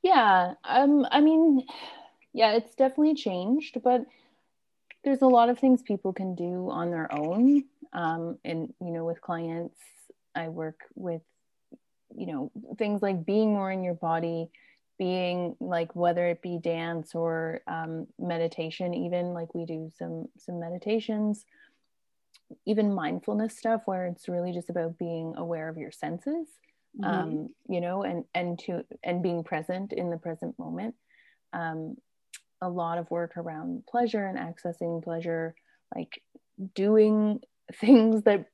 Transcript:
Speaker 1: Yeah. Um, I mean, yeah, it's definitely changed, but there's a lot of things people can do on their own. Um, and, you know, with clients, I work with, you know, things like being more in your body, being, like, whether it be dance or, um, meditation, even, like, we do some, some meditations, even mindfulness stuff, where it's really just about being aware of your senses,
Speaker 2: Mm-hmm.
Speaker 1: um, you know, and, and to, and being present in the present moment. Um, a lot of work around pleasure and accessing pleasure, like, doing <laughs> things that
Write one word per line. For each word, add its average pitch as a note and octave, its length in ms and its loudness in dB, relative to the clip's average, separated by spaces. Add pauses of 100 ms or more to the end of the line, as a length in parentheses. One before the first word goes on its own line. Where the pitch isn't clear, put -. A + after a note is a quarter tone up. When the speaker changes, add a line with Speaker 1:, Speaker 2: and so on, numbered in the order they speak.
Speaker 1:
Yeah. G#3 520 6 (100)
Um, C#4+ 460 6
I D4 100 6
mean, D#4 460 6 (680)
yeah, G#3+ 200 4
it's A3+ 220 0
definitely D4 400 4
changed, A3+ 680 -2
but B3 200 4 (1000)
there's C4+ 180 2
a C4+ 40 8
lot A#3+ 220 8
of B3 100 0
things B3+ 240 6
people G3 300 -4
can F#3 220 -4
do F3+ 360 -4
on F3 200 -4
their E3 220 -4
own. A3+ 520 4 (280)
Um, E3 520 -4
and, E3 360 -6
you F3+ 120 -8
know, E3 120 -6
with E3+ 160 -6
clients, E3+ 580 -8 (560)
I E3 140 -6
work D#3+ 320 -8 (140)
with, E3+ 280 -8 (920)
you - 100 -8
know, - 260 -8 (260)
things G#3 240 -2
like F#3+ 220 -2
being G#3+ 280 2
more G3 180 0
in F#3+ 140 -4
your F3 100 -2
body, E3 560 -4 (480)
being, F3+ 600 -2
like, E3+ 360 -4
whether F3 320 2
it E3+ 140 -4
be F3 160 -6
dance E3 560 -4
or, E3 520 -4
um, D#3+ 400 -8 (120)
meditation, E3+ 760 -4
even, F3 400 -4
like, E3 200 -10
we E3+ 120 -6
do D#3+ 300 -8
some, E3 300 -10 (120)
some F3 220 -10
meditations, G#3+ 840 -2 (1200)
even G#3 280 2
mindfulness G#3 600 -4
stuff, A3+ 300 -2
where F#3 200 -4
it's F3 220 -10
really F3 240 -2
just F3 180 -8
about E3 280 -4
being E3 380 -6
aware E3 320 -6
of D#3+ 80 -10
your D#3 140 -12
senses, C#4+ 580 -8 (500)
Speaker 2:
Mm-hmm. F3 360 -2
Speaker 1:
um, D#3 140 -6 (200)
you F3+ 120 -2
know, F3+ 220 -4
and, F3+ 220 -6 (100)
and F3 240 -4
to, - 260 -8 (180)
and F3 200 -4
being F3 220 -2
present F3+ 480 -6
in F3 180 -4
the E3+ 80 -6
present E3 400 -10
moment. F3 360 -10 (580)
Um, D#3+ 440 -8 (640)
a F#3 80 -6
lot E3+ 300 -4
of E3+ 120 -8
work E3+ 260 -4
around E3 500 -8
pleasure A3+ 400 0
and F#3 120 -6
accessing E3+ 640 -6
pleasure, E3 520 -4 (400)
like, - 280 -12 (520)
doing G#3+ 640 4 (180)
<laughs> - 160 -20
things A3 500 8
that G#3+ 300 4